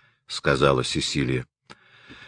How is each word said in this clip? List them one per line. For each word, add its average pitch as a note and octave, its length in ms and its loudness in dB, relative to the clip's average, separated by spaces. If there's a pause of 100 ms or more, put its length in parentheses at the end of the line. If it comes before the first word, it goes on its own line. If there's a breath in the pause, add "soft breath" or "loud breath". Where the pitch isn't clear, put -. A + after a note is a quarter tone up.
(280)
сказала C#2 560 2
Сесилия. C2 640 -4 (840 soft breath)